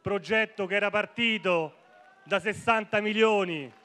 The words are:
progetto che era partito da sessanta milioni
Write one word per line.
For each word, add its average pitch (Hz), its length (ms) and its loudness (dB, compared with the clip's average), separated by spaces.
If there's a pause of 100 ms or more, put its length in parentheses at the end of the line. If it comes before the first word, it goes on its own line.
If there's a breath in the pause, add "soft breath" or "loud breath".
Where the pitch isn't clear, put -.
progetto 202 640 -2
che 277 100 -4
era 302 140 2
partito 208 840 -2 (480)
da 185 160 -2
sessanta 214 600 0
milioni 208 680 0 (160)